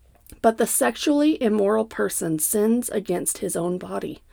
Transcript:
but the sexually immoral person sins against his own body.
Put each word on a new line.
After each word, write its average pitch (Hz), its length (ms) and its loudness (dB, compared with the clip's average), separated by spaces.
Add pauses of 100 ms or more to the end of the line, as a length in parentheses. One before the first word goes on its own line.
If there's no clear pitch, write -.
(440)
but 226 160 4
the 226 80 2
sexually 294 760 2
immoral 214 440 2
person 180 520 -2
sins 220 520 0
against 185 480 -4
his 185 180 -4
own 180 220 -2
body. 180 440 -8 (100)